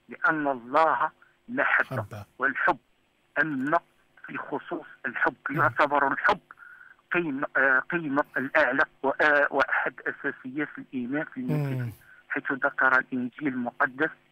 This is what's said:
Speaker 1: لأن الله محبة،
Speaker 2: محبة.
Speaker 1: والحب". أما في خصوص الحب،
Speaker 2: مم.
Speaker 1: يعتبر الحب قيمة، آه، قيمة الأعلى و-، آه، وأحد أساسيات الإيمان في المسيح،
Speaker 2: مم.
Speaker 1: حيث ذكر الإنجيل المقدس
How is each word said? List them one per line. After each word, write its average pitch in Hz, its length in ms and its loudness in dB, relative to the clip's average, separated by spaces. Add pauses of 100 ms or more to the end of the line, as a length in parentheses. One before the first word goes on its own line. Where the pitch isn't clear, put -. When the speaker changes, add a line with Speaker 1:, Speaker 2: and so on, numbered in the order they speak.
Speaker 1:
لأن 151 380 -2
الله 139 640 2 (380)
محبة، 131 480 0
Speaker 2:
محبة. 107 280 -8 (140)
Speaker 1:
والحب". 139 400 0 (640)
أما 151 380 0 (480)
في - 120 -10
خصوص - 480 -10 (200)
الحب، 131 280 -2 (160)
Speaker 2:
مم. 151 100 -2
Speaker 1:
يعتبر 143 520 4
الحب 196 280 2 (720)
قيمة، 147 340 0 (100)
آه، 135 340 4
قيمة 147 340 0 (120)
الأعلى 139 480 2 (180)
و-، 131 60 2
آه، 147 420 4
وأحد - 440 0 (120)
أساسيات 143 640 -6 (100)
الإيمان 135 460 -6 (100)
في 131 60 -8
المسيح، 135 380 -2
Speaker 2:
مم. 120 140 -6 (360)
Speaker 1:
حيث - 240 -4
ذكر 131 460 2
الإنجيل 127 500 -4
المقدس 127 640 -2 (220)